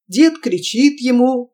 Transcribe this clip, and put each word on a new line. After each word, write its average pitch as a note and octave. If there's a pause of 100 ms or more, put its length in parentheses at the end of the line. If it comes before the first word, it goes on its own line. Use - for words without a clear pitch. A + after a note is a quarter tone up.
Дед D#4
кричит B3
ему: B3